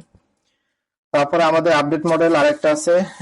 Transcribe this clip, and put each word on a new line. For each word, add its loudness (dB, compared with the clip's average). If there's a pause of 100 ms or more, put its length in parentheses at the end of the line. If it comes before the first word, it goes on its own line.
(1120)
তারপরে 0
আমাদের 2
আপডেট -2
মডেল 0
আরেকটা 0
আছে, 0 (260)